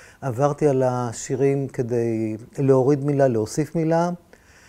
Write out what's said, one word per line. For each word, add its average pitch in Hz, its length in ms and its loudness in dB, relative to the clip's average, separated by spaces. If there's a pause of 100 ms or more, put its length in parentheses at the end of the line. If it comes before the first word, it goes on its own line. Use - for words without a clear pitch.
(200)
עברתי 143 480 0
על 131 180 2
השירים 127 840 -2
כדי 113 680 -2 (220)
להוריד 135 460 4
מילה, 139 240 2
להוסיף 113 460 -2
מילה. 165 360 0 (580)